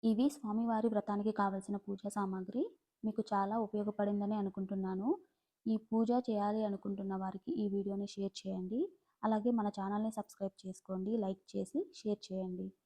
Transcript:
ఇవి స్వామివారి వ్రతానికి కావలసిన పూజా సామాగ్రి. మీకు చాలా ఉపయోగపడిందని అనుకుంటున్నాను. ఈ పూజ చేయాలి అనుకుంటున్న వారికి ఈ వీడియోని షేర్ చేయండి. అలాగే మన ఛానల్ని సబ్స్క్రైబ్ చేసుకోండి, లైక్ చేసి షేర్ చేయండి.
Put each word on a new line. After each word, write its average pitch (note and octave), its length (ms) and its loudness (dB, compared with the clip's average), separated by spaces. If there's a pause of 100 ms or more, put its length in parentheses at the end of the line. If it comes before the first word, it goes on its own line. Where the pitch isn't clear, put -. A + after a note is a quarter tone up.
ఇవి A3+ 260 4
స్వామివారి A3+ 580 0
వ్రతానికి G#3 440 2
కావలసిన G3 460 0
పూజా G3+ 320 -6
సామాగ్రి. F#3+ 540 -2 (400)
మీకు G#3+ 180 0
చాలా G3+ 380 0
ఉపయోగపడిందని G#3 760 0
అనుకుంటున్నాను. F#3+ 760 -2 (560)
ఈ A3 120 4
పూజ A3 420 2
చేయాలి G#3+ 440 2
అనుకుంటున్న G3 520 -2
వారికి F#3+ 380 -4
ఈ G#3+ 160 0
వీడియోని G3 380 0
షేర్ G3 260 -4
చేయండి. F#3+ 460 -4 (440)
అలాగే A3 280 2
మన A3 160 2
ఛానల్ని G#3 440 -2
సబ్స్క్రైబ్ G3+ 460 -6
చేసుకోండి, F#3+ 600 -6
లైక్ F#3+ 300 -2
చేసి G3 320 -2 (140)
షేర్ G#3 300 -2
చేయండి. F#3 440 -6 (180)